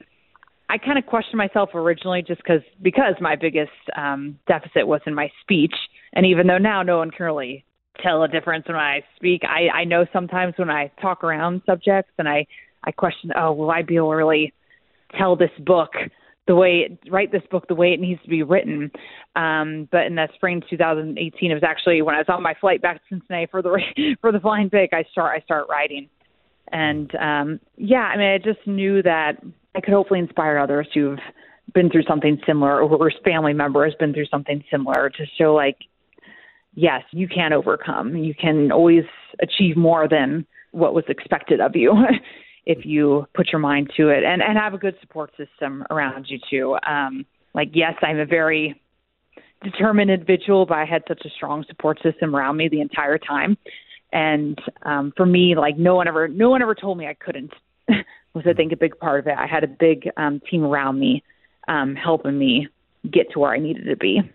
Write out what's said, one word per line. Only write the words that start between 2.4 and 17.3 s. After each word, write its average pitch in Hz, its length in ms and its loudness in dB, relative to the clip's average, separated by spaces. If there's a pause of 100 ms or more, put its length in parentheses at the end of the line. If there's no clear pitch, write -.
'cause, 160 180 2 (200)
because 196 400 2
my 156 140 0
biggest, 151 360 -2 (240)
um, 143 520 -6
deficit 160 400 0
was 151 180 0
in 156 80 -8
my 147 180 -6 (100)
speech. 165 340 0 (380)
And 180 120 2
even 180 220 4
though 180 100 4
now 202 240 0
no 175 160 0
one 160 140 -2
can - 140 -10
really 139 380 -6 (360)
tell 160 240 0
a 156 40 0
difference 160 400 -4
when 165 100 -6
I 143 260 -2 (120)
speak, 180 300 -2
I, 165 240 0
I 170 160 0
know 170 260 2
sometimes 180 460 -4
when 175 140 -2
I 147 160 -4 (120)
talk 185 240 -4
around 165 440 -2
subjects 190 500 0
and 160 100 -2
I, 147 200 -2 (360)
I 160 80 -6
question, 170 440 -4
"Oh, 160 180 0
will 151 180 -4
I 165 120 -2
be 165 120 -2
able 160 140 2
to 156 80 0
really 156 360 0 (640)
tell 185 200 2
this 160 240 2
book 165 340 2 (540)
the 180 80 4
way, 175 420 2 (120)
write 190 220 -2